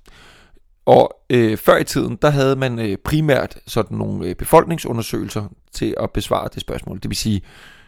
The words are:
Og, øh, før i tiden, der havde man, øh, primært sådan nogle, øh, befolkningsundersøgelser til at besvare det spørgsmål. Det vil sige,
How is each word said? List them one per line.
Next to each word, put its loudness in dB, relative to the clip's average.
Og, 6
øh, 4
før 4
i 0
tiden, -4
der 4
havde 2
man, -4
øh, -2
primært 0
sådan -4
nogle, -6
øh, -6
befolkningsundersøgelser 0
til -4
at -4
besvare -4
det -12
spørgsmål. -10
Det -6
vil -6
sige, -2